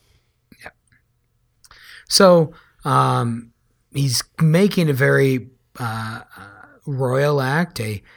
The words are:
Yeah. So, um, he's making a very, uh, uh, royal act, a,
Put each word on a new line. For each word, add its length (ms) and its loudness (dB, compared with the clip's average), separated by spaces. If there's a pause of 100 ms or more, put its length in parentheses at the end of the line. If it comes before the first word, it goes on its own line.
(640)
Yeah. 80 -20 (1400)
So, 440 4 (320)
um, 680 -2 (400)
he's 300 -2 (180)
making 500 2
a 40 0
very, 540 0 (300)
uh, 440 -10 (140)
uh, 60 -20 (440)
royal 540 -2
act, 380 -4
a, 240 -8 (140)